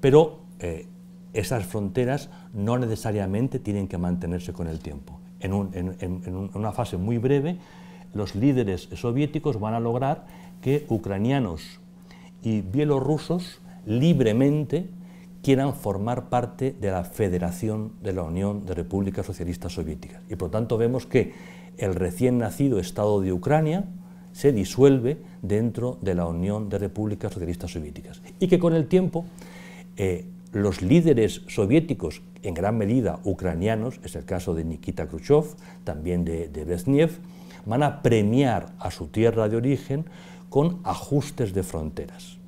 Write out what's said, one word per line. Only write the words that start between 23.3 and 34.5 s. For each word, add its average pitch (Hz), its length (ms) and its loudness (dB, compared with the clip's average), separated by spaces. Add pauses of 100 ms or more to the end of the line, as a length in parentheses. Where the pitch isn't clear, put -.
Ucrania 156 540 2 (460)
se 143 200 4
disuelve 127 680 4 (220)
dentro 113 600 -2
de 98 140 0
la 87 120 0
Unión 98 420 -2
de 98 100 -2
Repúblicas 104 540 -4
Socialistas 87 400 -6
Soviéticas. - 500 -12 (160)
Y 190 80 2
que 175 140 6
con 175 140 4
el 160 120 2
tiempo, 180 380 2 (720)
eh, 92 300 -2 (260)
los 101 280 2
líderes 117 680 6
soviéticos, 123 720 0 (200)
en 98 120 -4
gran 101 240 0
medida 104 460 2
ucranianos, 92 800 -2
es 90 100 -12
el 76 100 -8
caso 90 300 -4